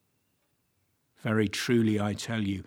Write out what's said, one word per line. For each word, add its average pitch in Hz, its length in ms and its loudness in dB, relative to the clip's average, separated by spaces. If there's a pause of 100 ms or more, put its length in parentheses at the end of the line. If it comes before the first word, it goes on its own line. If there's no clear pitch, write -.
(1200)
Very 110 280 2
truly 110 520 2
I 104 140 0
tell 110 320 -6
you, 98 200 -4